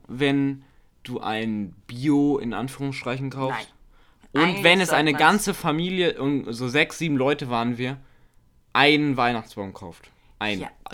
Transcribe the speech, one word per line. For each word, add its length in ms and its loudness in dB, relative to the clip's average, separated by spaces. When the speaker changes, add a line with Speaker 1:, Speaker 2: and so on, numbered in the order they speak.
Speaker 1:
wenn 540 0
du 160 -8
ein 540 -4
Bio 520 2
in 160 -4
Anführungsstrichen 760 -6
kaufst. 420 -6
Speaker 2:
Nein. 120 2
Speaker 1:
Und 40 4
Speaker 2:
Eigentlich 160 0
Speaker 1:
wenn 160 6
es 80 2
Speaker 2:
sollte 120 4
Speaker 1:
eine 120 2
Speaker 2:
man's 80 -2
Speaker 1:
ganze 340 4
Familie, 680 -2
und 320 -2
so 160 -4
sechs, 300 0
sieben 180 0
Leute 340 0
waren 280 -2
wir, 200 -6
einen 440 4
Weihnachtsbaum 580 -2
kauft. 360 -18
Ein. 220 -4
Speaker 2:
Ja, 80 -10